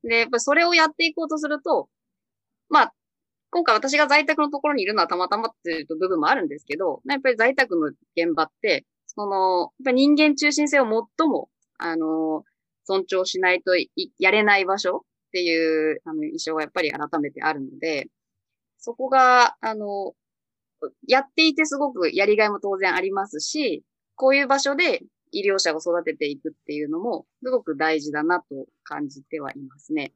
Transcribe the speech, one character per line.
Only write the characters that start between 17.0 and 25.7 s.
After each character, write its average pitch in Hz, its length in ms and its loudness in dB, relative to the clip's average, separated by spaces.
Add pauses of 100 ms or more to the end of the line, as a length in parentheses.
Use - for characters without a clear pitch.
め 143 100 -4
て - 100 -14
あ 156 120 -2
る 143 80 -8
の - 180 -12
で、 156 300 -4 (680)
そ 233 160 -12
こ 262 140 -8
が、 254 540 6
あ 220 120 -4
の、 202 400 -8 (960)
や 262 140 4
っ - 20 -10 (120)
て 320 120 6
い 302 80 2
て 320 100 2
す 285 120 -6
ご 277 140 -2
く 180 220 -2
や 196 140 2
り 208 80 6
が 214 100 4
い 208 40 0
も 202 100 -4
当 196 180 -4
然 190 160 0
あ 185 80 0
り 190 100 -2
ま 196 160 -4
す 151 120 -10
し、 269 440 -4 (320)
こ 262 120 0
う 269 80 6
い 277 80 4
う 254 40 -2
場 277 120 2
所 277 160 0
で 285 260 0 (300)
医 202 180 -2
療 196 80 2
者 165 180 0